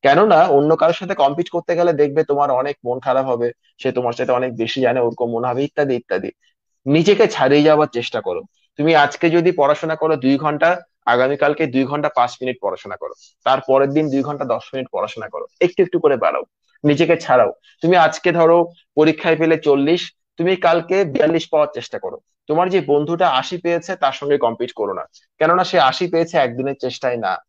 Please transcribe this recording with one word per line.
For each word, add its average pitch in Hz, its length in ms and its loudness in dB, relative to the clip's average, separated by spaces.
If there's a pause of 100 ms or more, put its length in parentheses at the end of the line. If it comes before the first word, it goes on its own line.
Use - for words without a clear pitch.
কেননা 170 420 6
অন্য 151 320 4
কারোর 165 180 2
সাথে 190 200 -6
কম্পিট 147 360 0
করতে 175 260 -4
গেলে 175 160 2
দেখবে 147 320 0
তোমার 143 260 0
অনেক 135 260 -2 (100)
মন 123 140 -4
খারাপ 131 260 0
হবে, 120 260 -2 (300)
সে 127 100 -2
তোমার 123 200 -2
চাইতে 127 200 -2
অনেক 123 240 -2
বেশি 113 240 -4
জানে, 127 200 0
ওরকম 120 300 -2
মনে 117 180 -4
হবে, 127 160 -4
ইত্যাদি 143 300 -2
ইত্যাদি। 98 360 -6 (560)
নিজেকে 170 420 4
ছাড়িয়ে 143 340 2
যাওয়ার 151 300 4
চেষ্টা 120 280 -6
করো। 90 220 -6 (340)
তুমি 156 200 2
আজকে 143 340 2
যদি 170 220 2
পড়াশোনা 151 440 0
করো 160 200 0
দুই 135 200 0
ঘন্টা, 156 440 0 (260)
আগামীকালকে 143 600 0
দুই 131 180 0
ঘন্টা 147 320 -4
পাঁচ 123 240 0
মিনিট 127 200 -6
পড়াশোনা 95 360 -8
করো, - 180 -14 (320)
তার 135 200 2
পরের 139 260 2
দিন 156 180 0
দুই 135 120 0
ঘন্টা 143 220 -6
দশ 120 280 -6
মিনিট 131 200 -8
পড়াশোনা 104 360 -8
করো, - 160 -12 (160)
একটু 175 220 0
একটু 175 180 -2
করে 143 160 2
বাড়াও, 78 280 -2 (400)
নিজেকে 156 320 2
ছাড়াও। 123 340 2 (320)
তুমি 175 140 2
আজকে 160 360 2
ধরো 165 260 4 (360)
পরীক্ষায় 156 460 2
পেলে 165 180 2
চল্লিশ, 147 440 0 (360)
তুমি 175 180 0
কালকে 170 480 0
বিয়াল্লিশ 156 480 0
পাওয়ার 151 220 2
চেষ্টা 117 240 -10
করো। - 200 -10 (300)
তোমার 165 220 0
যে 185 100 2 (120)
বন্ধুটা 165 340 0 (140)
আশি 175 180 -10
পেয়েছে 170 380 -4
তার 135 240 -2
সঙ্গে 143 180 0
কম্পিট 117 340 -2
করো 104 220 -6
না, - 100 -10 (360)
কেননা 175 240 2
সে 175 140 0 (120)
আশি - 220 -4
পেয়েছে 165 260 -2
একদিনের 131 460 -2
চেষ্টায় 123 400 -4
না। 95 80 -2 (160)